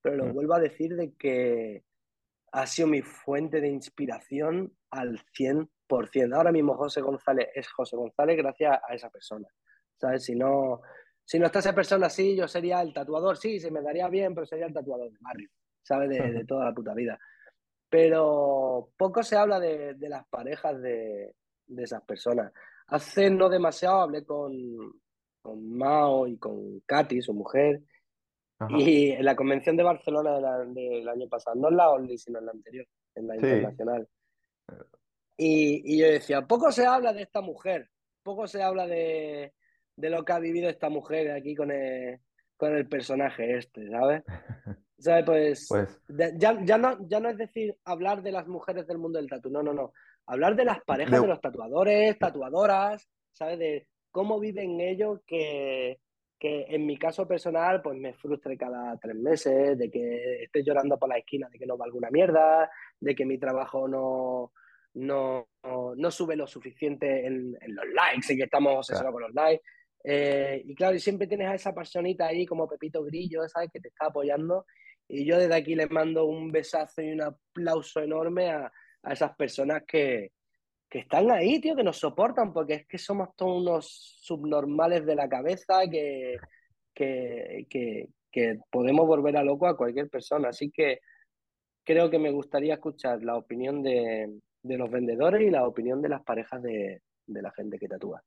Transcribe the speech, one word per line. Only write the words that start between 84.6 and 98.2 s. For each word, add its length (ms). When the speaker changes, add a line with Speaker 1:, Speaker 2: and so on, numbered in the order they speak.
Speaker 1:
de 80
la 120
cabeza 640
que, 480
que, 760
que, 400
que 280
podemos 380
volver 280
a 80
loco 240
a 80
cualquier 340
persona. 400
Así 200
que 300
creo 280
que 80
me 120
gustaría 440
escuchar 480
la 120
opinión 460
de, 480
de 160
los 140
vendedores 500
y 80
la 160
opinión 380
de 60
las 120
parejas 400
de, 400
de 160
la 100
gente 280
que 80
tatúa. 400